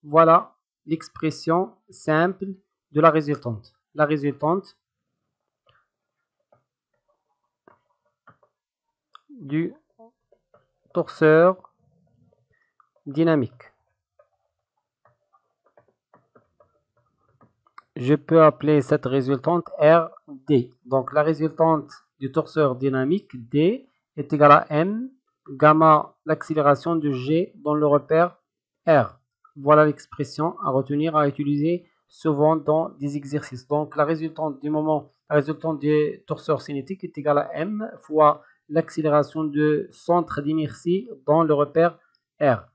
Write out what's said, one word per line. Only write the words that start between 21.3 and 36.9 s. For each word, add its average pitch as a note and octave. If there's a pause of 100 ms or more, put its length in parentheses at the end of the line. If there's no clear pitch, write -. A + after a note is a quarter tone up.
du C3+
torseur D3
dynamique C3
D F3 (280)
est D3
égal D3
à -
M, G3+ (380)
gamma, D3+
l'accélération D#3
de D3
G C#3
dans D3
le D3+
repère D#3 (480)
R. C#3+ (380)
Voilà D3+
l'expression D3+
à -
retenir, C#3+
à D3
utiliser D3 (200)
souvent D#3
dans D#3
des C#3+
exercices. C#3
Donc, D3+
la D3+
résultante D#3
du D3
moment, D3+ (160)
la D3+
résultante D3+
du D3+
torseur D#3
cinétique D3